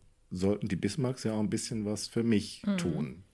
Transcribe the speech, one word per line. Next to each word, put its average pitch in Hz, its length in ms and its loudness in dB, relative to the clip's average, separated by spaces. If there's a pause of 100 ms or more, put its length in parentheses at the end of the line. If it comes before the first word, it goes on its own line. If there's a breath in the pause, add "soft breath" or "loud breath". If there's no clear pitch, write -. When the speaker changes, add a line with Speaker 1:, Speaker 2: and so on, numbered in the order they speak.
(300)
Speaker 1:
sollten 98 380 2
die 98 80 0
Bismarcks 127 480 0
ja 110 80 2
auch 107 80 0
ein 107 100 2
bisschen 110 340 -2
was 104 220 -2
für 117 160 0
mich 107 420 2
Speaker 2:
Mhm. 202 140 2
Speaker 1:
tun. 92 560 -2